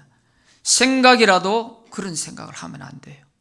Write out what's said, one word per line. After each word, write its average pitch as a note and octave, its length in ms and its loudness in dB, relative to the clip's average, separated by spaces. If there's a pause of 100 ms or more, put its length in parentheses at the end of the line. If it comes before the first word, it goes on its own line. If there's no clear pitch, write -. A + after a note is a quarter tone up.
(640)
생각이라도 A#3 1300 2
그런 F#3+ 260 -10
생각을 - 380 -12
하면 - 280 -16
안 - 200 -18
돼요. D3 220 -20 (180)